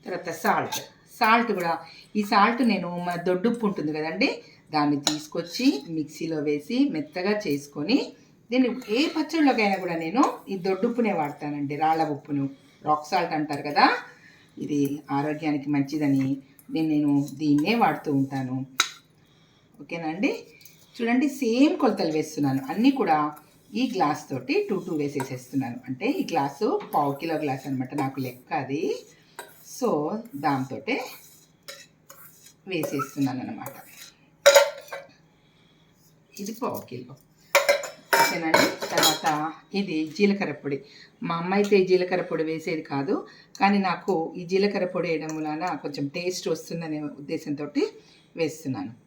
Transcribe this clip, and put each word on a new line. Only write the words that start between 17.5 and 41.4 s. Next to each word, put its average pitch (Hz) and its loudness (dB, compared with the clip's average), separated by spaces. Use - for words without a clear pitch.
వాడుతూ 160 0
ఉంటాను. 131 -4
ఓకేనా 160 -8
అండి? 254 0
చూడండి, 247 2
సేమ్ 262 6
కొలతలు 196 2
వేస్తున్నాను. 143 0
అన్నీ 233 6
కూడా 160 4
ఈ 226 0
గ్లాస్ 151 0
తోటి 320 -2
టూ 196 0
టూ 180 -4
వేసేసేస్తున్నాను. 131 -4
అంటే 135 -4
ఈ - 0
గ్లాసు 147 0
పావు 143 2
కిలో 165 -2
గ్లాస్ 135 -4
అనమాట 131 -4
నాకు 135 -4
లెక్క - -10
అది. 143 -4
So, 240 2
దాంతోటే 131 -2
వేసేస్తున్నాను 139 -2
అనమాట. 104 -10
ఇది 202 -8
పావు 220 -6
కిలో. 127 -12
ఓకేనండి? 165 2
తర్వాత 156 2
ఇది 170 -2
జీలకర్ర 196 2
పొడి. 139 -4
మా 170 -2